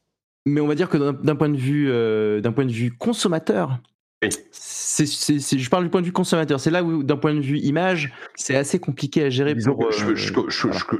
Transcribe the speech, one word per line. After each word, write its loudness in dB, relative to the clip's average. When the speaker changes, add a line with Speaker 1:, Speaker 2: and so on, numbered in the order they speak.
Speaker 1:
Mais 2
on 0
va 2
dire 0
que 2
d'un, 2
d'un 0
point 2
de 0
vue, 2
euh, 2
d'un 0
point 0
de -2
vue -2
consommateur, 0
Speaker 2:
Oui. 0
Speaker 1:
c'est, -4
c'est, 0
c'est, 0
je -4
parle 0
du -2
point 2
de -2
vue -4
consommateur. 0
C'est 0
là 2
où, 0
d'un 0
point 0
de 0
vue 0
image, 0
c'est -2
assez 2
compliqué -2
à 2
gérer 2
Speaker 2:
Disons 2
Speaker 1:
pour, 0
Speaker 2:
que 0
je, 0
Speaker 1:
euh, 2
Speaker 2:
je, -2
je, -4
Speaker 1:
voilà. 0
Speaker 2:
je, 0